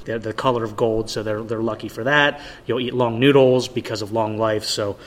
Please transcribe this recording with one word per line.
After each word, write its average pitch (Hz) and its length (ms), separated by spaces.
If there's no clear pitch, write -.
they're 117 120
the 110 140
color 120 320
of 107 120
gold, 110 340
so 113 120
they're, 107 200
they're 110 180
lucky 110 280
for 113 160
that. 147 360
You'll 117 140
eat 120 140
long 120 260
noodles 131 480
because 110 320
of 101 120
long 107 260
life. 107 260
So 104 320